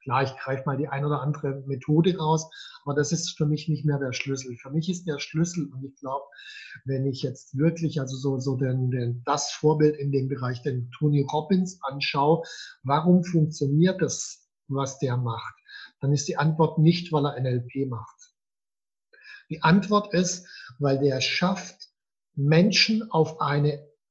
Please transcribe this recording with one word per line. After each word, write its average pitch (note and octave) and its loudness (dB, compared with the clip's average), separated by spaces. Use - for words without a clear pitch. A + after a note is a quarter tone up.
klar, B2+ 0
ich C3 -2
greife - -6
mal C3+ -2
die D3+ -2
ein C#3 -4
oder D3 -2
andere C#3 -4
Methode D3+ 2
raus, D#3+ 0
aber C#3+ -2
das D3 0
ist - -4
für D3+ 0
mich D3+ 0
nicht C#3+ 0
mehr C#3+ 2
der C3 -4
Schlüssel. C3 -6
Für C3 -16
mich D#3+ 0
ist F3+ -4
der D3 -4
Schlüssel, E3+ -2
und C3 -12
ich C3 -14
glaub, C#3 -8
wenn C3+ -2
ich C3 -4
jetzt - -8
wirklich, D#3+ 0
also C3 -6
so, C3+ -2
so C3 -2
den, B2+ 0
den, A#2+ -2
das D3 -2
Vorbild D3+ 4
in C#3+ -4
dem C3+ 0
Bereich, B2+ -4
den B2+ -4
Tony D3 4
Robbins F3+ 0
anschaue, C#3+ 0
warum E3 4
funktioniert D#3+ 2
das, - -4
was C3+ -4
der B2 -2
macht? A#2 -6
Dann C#3 0
ist D3 0
die - -4
Antwort D#3 2
nicht, E3 4
weil D3 2
er C#3+ -4
N C3 -2
L B2 0
P C3+ -6
macht. - -10
Die D#3+ -8
Antwort G3 4
ist, F3 0
weil C3+ 2
der C3 2
schafft, - -2
Menschen F#3 4
auf - 2
eine D3 0